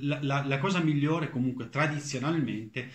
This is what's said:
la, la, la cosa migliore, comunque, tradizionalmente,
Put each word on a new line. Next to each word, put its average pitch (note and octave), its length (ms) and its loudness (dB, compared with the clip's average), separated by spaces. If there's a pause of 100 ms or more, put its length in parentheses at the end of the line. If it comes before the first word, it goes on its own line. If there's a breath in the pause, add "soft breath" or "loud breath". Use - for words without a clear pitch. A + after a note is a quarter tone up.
la, C#3+ 220 -2
la, C#3 220 0
la C#3 140 0
cosa F3+ 220 2
migliore, D3+ 480 2
comunque, B2+ 400 -2
tradizionalmente, C3+ 1300 -2